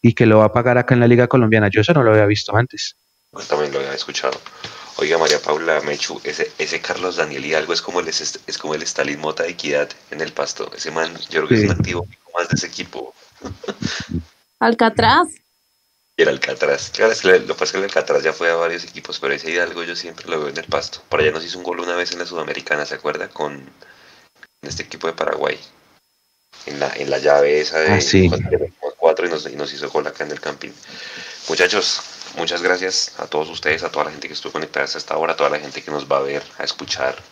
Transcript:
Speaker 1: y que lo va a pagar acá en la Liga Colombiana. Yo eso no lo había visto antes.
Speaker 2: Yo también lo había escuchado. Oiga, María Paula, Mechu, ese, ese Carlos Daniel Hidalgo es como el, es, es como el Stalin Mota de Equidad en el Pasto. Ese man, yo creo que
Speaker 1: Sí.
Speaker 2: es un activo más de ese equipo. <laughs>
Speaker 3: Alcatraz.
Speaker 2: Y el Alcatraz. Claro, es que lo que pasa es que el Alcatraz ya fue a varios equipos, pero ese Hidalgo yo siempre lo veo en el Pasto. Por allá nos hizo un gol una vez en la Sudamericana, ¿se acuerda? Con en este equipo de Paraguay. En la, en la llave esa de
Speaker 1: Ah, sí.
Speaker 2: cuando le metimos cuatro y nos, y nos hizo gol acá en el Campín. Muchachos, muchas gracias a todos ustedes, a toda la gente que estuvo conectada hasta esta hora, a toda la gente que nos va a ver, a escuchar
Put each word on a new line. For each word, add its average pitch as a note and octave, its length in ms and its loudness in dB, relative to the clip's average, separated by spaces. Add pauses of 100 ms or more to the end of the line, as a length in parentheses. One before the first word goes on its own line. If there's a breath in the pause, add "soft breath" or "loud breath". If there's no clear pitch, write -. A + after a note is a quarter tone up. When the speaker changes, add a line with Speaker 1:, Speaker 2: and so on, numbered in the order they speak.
Speaker 1:
y A#2 120 8
que - 120 6
lo A2 120 8
va G#2+ 80 10
a G#2+ 80 2
pagar B2 240 4
acá A#2+ 160 4
en A#2+ 80 6
la A#2+ 60 8
Liga A#2+ 200 8
Colombiana. A2 420 6
Yo G#2 120 4
eso G#2 120 4
no D3 100 6
lo A2 80 8
había G#2+ 140 8
visto G2+ 300 0
antes. - 400 0 (380)
Speaker 2:
Yo - 60 -14
también D2 340 -2
lo C#2 60 -2
había C#2 140 -4
escuchado. - 460 -6 (560 loud breath)
Oiga, D#2 220 2
María D#2+ 220 4
Paula, D#2 420 0
Mechu, D2 420 -4
ese, D2+ 340 -4
ese D#2+ 220 -4
Carlos F2+ 380 -4
Daniel D2+ 280 -2
Hidalgo D#2 280 0
es E2 80 0
como F2 180 -4
el, E2 80 -4
es, - 400 -6
es - 100 -8
como D2+ 180 -4
el D#2 80 -6
Stalin C#2+ 360 -4
Mota D#2 240 -4
de E2+ 60 -2
Equidad D2 400 -2 (220)
en D2 100 -8
el D2+ 100 -6
Pasto. - 440 -6
Ese - 160 -10
man, E2 200 -2 (180)
yo D#2 160 0
creo - 40 -10
que A2+ 80 6
Speaker 1:
Sí. G#2+ 60 4
Speaker 2:
es G2+ 60 4
un F2+ 80 2
activo F2 300 -2 (260)
más F2 140 -2
de - 80 2
ese F#2 120 -4
equipo. B1+ 460 -12 (280)
<laughs> - 1160 -10
Speaker 3:
Alcatraz. A#3 680 4 (880)
Speaker 2:
Y - 60 2
el D2 80 6
Alcatraz. C#2 640 -2
Claro, A2 200 4
es - 100 -2
que F#2 180 8
lo - 80 -2
que D#2+ 60 -4
pasa D#2+ 120 -2
es - 80 -2
que F#2+ 60 -2
el F#2+ 40 0
Alcatraz F2+ 400 0
ya D#2+ 80 2
fue E2+ 180 0
a E2+ 60 4
varios E2+ 300 -2
equipos, - 340 -12
pero C#2 140 -2
ese D#2 180 -6
Hidalgo E2+ 320 -2
yo E2+ 140 -6
siempre E2+ 320 -12
lo E2 100 -2
veo D2+ 100 -4
en C#2+ 80 -8
el E2 80 -8
Pasto. - 340 -4 (100)
Por - 100 0
allá D#2 120 4
nos D#2+ 140 -8
hizo F2 120 -10
un F2+ 80 -12
gol F2 160 -6
una F2 140 -4
vez F2 180 -2
en F2 60 -10
la F2 60 -6
Sudamericana, D2+ 600 -4
¿se C#2+ 100 -8
acuerda? D2+ 320 -6
Con D2 340 -8 (1000 soft breath)
en C#2+ 80 -12
este - 140 -10
equipo D#2+ 240 -8
de E2 60 -4
Paraguay. D2 440 -2 (1080)
En C#2+ 140 -10
la, C#2 160 -2
en C#2 140 -4
la C#2 100 0
llave C#2+ 420 4
esa D#2+ 180 -2
de D#2 120 4
Speaker 1:
Ah, D2+ 100 4
sí. F#2+ 260 6
Speaker 2:
cuando D#2+ 220 0
le - 80 2
metimos D2 400 -6
cuatro E2 280 4
y F2 40 -2
nos, D#2 160 -4
y C#2 100 -10
nos C#2+ 180 -8
hizo C#2+ 160 -8
gol D2+ 180 0
acá D2+ 180 -6
en D2+ 60 -10
el D2+ 80 -8
Campín. C#2+ 340 -10 (720 loud breath)
Muchachos, F#2 540 2 (340)
muchas E2+ 260 -4
gracias F#2 560 0
a D#2+ 100 -8
todos D#2 220 -2
ustedes, D#2+ 340 -2
a E2 60 -4
toda D2+ 160 -2
la D2+ 60 -6
gente D2 160 -14
que D2+ 60 -12
estuvo D2+ 180 -10
conectada D#2 340 -4
hasta C#2 120 -8
esta D2+ 200 -6
hora, D#2+ 160 0
a - 20 -2
toda D2 140 2
la D2+ 100 -2
gente C#2+ 220 -10
que D2 100 -12
nos C#2+ 200 -4
va C#2 60 2
a C#2 40 2
ver, C#2+ 220 -4 (140)
a C#2+ 60 -8
escuchar C#2 520 -6 (160)